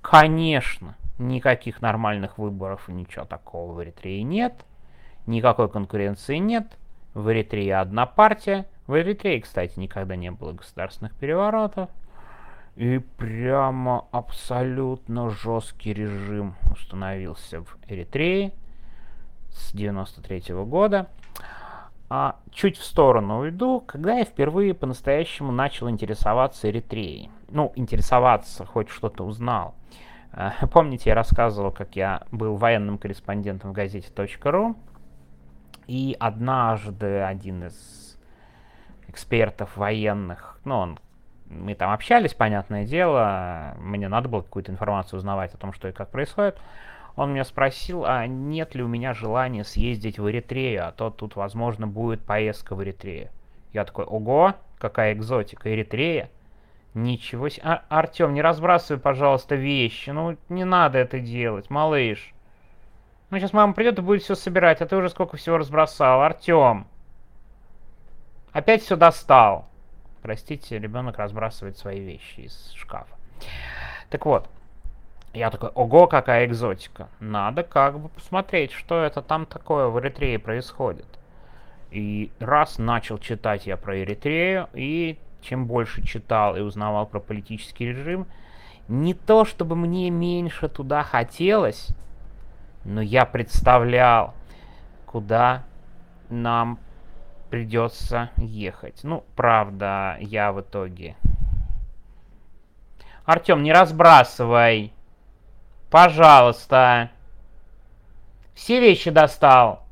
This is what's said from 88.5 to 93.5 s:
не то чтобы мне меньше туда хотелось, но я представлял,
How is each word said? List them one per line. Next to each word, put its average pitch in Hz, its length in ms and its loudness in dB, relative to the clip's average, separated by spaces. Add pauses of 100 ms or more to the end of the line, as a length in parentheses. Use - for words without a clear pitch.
не 156 260 0
то 220 300 6
чтобы 165 320 -4
мне 175 340 -2
меньше 175 580 -2
туда 147 340 -4
хотелось, 160 880 0 (920)
но 101 160 -4
я 113 240 4
представлял, 120 1080 4 (720)